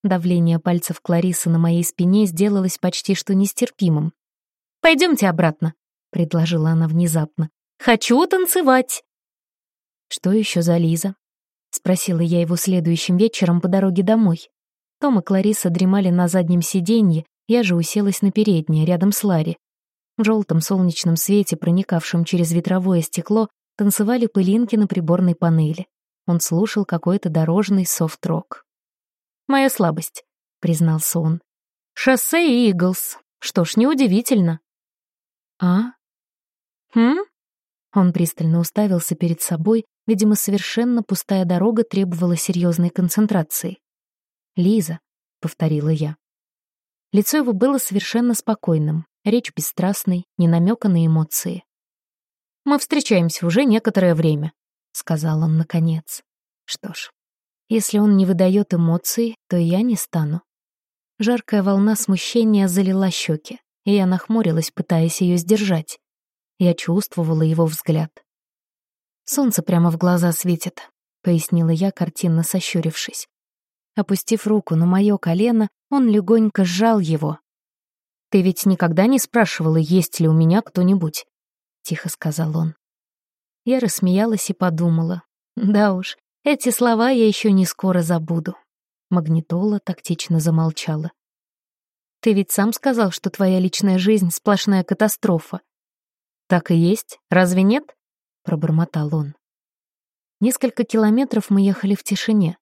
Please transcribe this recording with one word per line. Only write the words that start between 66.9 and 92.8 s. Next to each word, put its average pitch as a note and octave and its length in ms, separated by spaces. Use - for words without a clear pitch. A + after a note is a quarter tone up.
его D#3+ 240
взгляд. D#3+ 440
«Солнце B3+ 380
прямо E3+ 280
в E3 80
глаза F3 340
светит», — - 580
пояснила E3+ 480
я, E3+ 200
картинно E3 520
сощурившись. - 840
Опустив G#3 520
руку G#3 280
на D#3+ 120
мое G3 320
колено, G#3+ 500
он C4+ 180
легонько G#3 560
сжал G#3 360
его. D#3 380
«Ты G3 120
ведь F3+ 220
никогда F3+ 420
не C4 120
спрашивала, E3 580
есть E3 440
ли D#3+ 80
у D#3+ 40
меня D#3+ 300
кто-нибудь?» — F3+ 640
тихо - 260
сказал D#3 480
он. D#3+ 180
Я B3+ 160
рассмеялась G3+ 680
и G3 60
подумала: E3+ 680
«Да G#3 380
уж, F#3 220
эти C#4+ 260
слова A#3 400
я A#3 160
еще G#3+ 240
не F#3+ 160
скоро F3+ 340
забуду». E3 560
Магнитола F3 720
тактично E3 600
замолчала. D#3+ 720
«Ты A3 120
ведь G3 180
сам G#3 220
сказал, A3+ 380